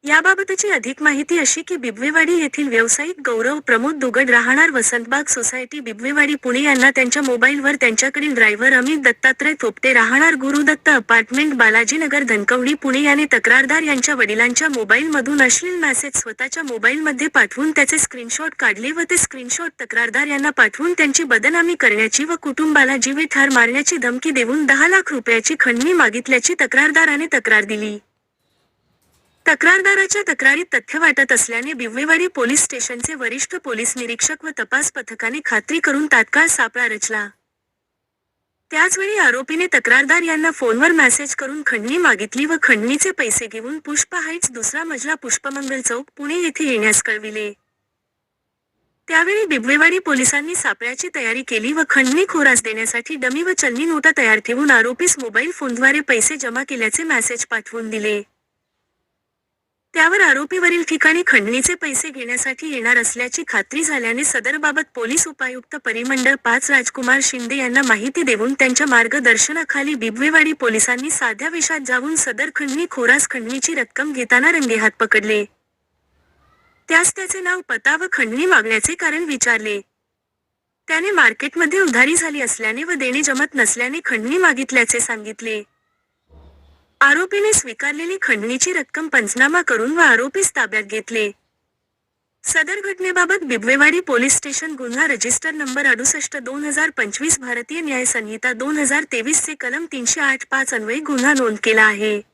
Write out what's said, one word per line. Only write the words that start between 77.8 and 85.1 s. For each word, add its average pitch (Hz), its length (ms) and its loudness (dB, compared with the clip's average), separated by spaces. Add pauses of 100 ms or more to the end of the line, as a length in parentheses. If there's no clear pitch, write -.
व 339 160 -4
खंडणी 254 340 0
मागण्याचे 226 500 2
कारण 320 280 -2
विचारले. 226 580 -2 (1080)
त्याने 330 240 0
मार्केटमध्ये 302 680 2
उधारी 277 360 2
झाली 311 260 -2
असल्याने 226 420 -4
व 349 100 -4
देणे 262 280 -2
जमत 277 340 -2
नसल्याने 247 500 -2
खंडणी 247 320 -2
मागितल्याचे 262 600 0
सांगितले. 220 640 -6 (1400)